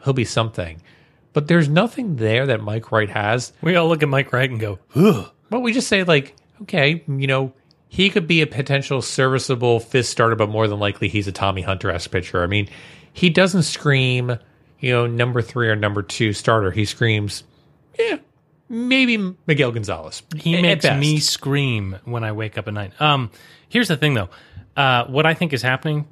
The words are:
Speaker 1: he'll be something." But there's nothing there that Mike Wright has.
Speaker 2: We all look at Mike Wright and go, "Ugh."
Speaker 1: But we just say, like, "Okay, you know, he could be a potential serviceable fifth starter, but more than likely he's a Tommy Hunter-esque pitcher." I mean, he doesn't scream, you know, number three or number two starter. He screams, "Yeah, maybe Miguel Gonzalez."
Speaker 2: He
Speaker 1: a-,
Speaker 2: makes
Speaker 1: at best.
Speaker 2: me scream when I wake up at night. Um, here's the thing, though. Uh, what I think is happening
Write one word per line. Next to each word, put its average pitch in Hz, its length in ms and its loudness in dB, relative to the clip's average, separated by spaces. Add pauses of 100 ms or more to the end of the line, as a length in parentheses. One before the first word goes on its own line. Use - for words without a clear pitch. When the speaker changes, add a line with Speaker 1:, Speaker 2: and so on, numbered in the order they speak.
Speaker 1:
he'll 135 100 0
be 127 120 0
something." 92 540 -4 (540)
But 147 140 0
there's 170 220 4
nothing 196 480 0
there 113 300 2
that 110 140 0
Mike 107 300 -6
Wright 107 180 2
has. 110 520 -2
Speaker 2:
We 175 140 0
all 165 140 4
look 156 140 2
at 143 60 2
Mike 135 220 0
Wright 131 180 0
and 120 100 -6
go, 101 180 -6 (180)
"Ugh." 151 320 4 (220)
Speaker 1:
But 247 120 -2
we 233 120 0
just 254 140 -2
say, 196 160 2
like, 151 320 2 (280)
"Okay, 165 440 0
you 139 200 -2
know, 135 260 0 (340)
he 190 240 2
could 180 160 -2
be 165 140 4
a 147 60 2
potential 139 540 -2
serviceable 123 800 0
fifth 120 280 0
starter, 113 280 2
but 107 140 2
more 107 180 2
than 104 120 -4
likely 101 280 -2
he's 98 200 -2
a 95 40 -4
Tommy 95 320 -2
Hunter-esque 90 480 -4
pitcher." 87 320 -2
I 87 40 0
mean, 101 220 -2 (440)
he 180 180 2
doesn't 185 320 2
scream, 127 760 0 (420)
you 127 120 -2
know, 120 160 2
number 120 340 0
three 117 280 -2
or 110 60 2
number 104 280 -2
two 107 300 -2
starter. 110 360 2
He 101 160 -2
screams, 107 580 -2 (540)
"Yeah, 453 200 0 (520)
maybe 247 480 2 (300)
Miguel 139 240 2
Gonzalez." 95 500 -8 (140)
Speaker 2:
He 165 200 -2
Speaker 1:
a-, 175 60 0
Speaker 2:
makes 175 240 2
Speaker 1:
at 143 60 4
best. 139 80 0
Speaker 2:
me 151 200 2
scream 127 840 -2
when 120 180 -6
I 107 100 -4
wake 107 260 -6
up 104 80 -10
at 104 80 -8
night. 101 260 -10
Um, 139 300 0 (380)
here's 233 180 0
the 156 100 0
thing, 151 160 2
though. 101 160 -2 (480)
Uh, 127 280 4
what 139 200 0
I 160 80 4
think 160 200 -2
is 131 100 -4
happening 147 480 -2